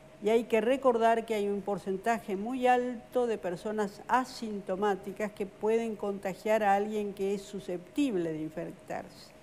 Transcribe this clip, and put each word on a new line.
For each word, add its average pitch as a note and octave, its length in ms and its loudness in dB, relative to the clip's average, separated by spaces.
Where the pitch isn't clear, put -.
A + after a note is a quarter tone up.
Y G3+ 60 2
hay A#3 160 4
que A3+ 160 2
recordar A#3 640 4
que A3+ 100 -2
hay G3+ 140 0
un G3+ 140 -2
porcentaje G3+ 720 -2
muy B3 300 -2
alto B3 600 2
de A3 120 -2
personas G3+ 680 -4
asintomáticas G3+ 1300 -2
que G3+ 140 -6
pueden A3 500 0
contagiar G3+ 680 0
a G3 120 6
alguien G#3 400 0
que G3 200 0
es G3+ 80 -6
susceptible F3+ 880 -2
de D#3 100 -4
infectarse. - 880 -10